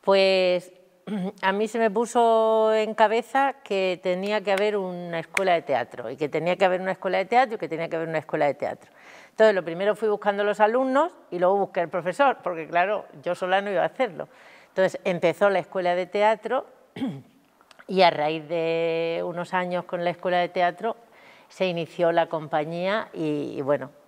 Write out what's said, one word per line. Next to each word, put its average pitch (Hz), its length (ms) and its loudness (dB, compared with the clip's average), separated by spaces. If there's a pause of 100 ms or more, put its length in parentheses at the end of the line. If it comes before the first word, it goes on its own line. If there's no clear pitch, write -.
pues 190 680 4 (340)
<clears throat> 196 360 -6
a 190 100 0
mí 208 160 -2
se 233 120 -6
me 226 120 2
puso 220 800 2
en 220 200 0
cabeza 233 720 2
que 185 380 -2
tenía 196 400 -2
que 196 120 -2
haber 208 240 0
una 175 420 -6
escuela 185 340 0
de 160 80 2
teatro, 120 480 -4
y 135 80 -10
que 151 120 -2
tenía 165 260 -2
que 185 100 2
haber 180 160 0
una 190 120 -4
escuela 185 240 -4
de 190 80 -2
teatro, 233 300 2
y - 40 -10
que 165 80 -8
tenía 160 220 -6
que 165 60 -6
haber 165 120 -4
una 160 120 -2
escuela 151 260 -2
de 143 80 2
teatro. - 380 -8 (400)
Entonces, 220 240 6
lo 170 100 -2
primero 185 300 -2
fui 220 140 -4
buscando 208 340 0
los 202 160 -2
alumnos 262 520 2 (200)
y 175 80 -6
luego 185 180 4
busqué 185 240 -2
al 165 80 -4
profesor, 185 540 0
porque 165 240 -6
claro, 180 380 0 (180)
yo 175 120 -2
sola 185 260 0
no 208 100 -6
iba 170 100 2
a 160 60 2
hacerlo. 160 400 -4 (420)
Entonces, - 360 0
empezó 180 440 2
la 185 100 2
escuela 175 360 -2
de 180 100 -2
teatro 214 600 0 (260)
<clears throat> - 960 -12
y 190 160 2
a 170 80 8
raíz 151 360 -2
de 165 800 -2
unos 175 300 -8
años 180 300 -2
con 175 180 -6
la 175 80 0
escuela 180 260 -2
de 175 120 0
teatro 180 460 -2 (540)
se - 180 -4
inició 170 440 0
la 165 160 2
compañía 165 840 -4
y, 147 440 -4
y 147 40 -6
bueno 131 280 -2 (180)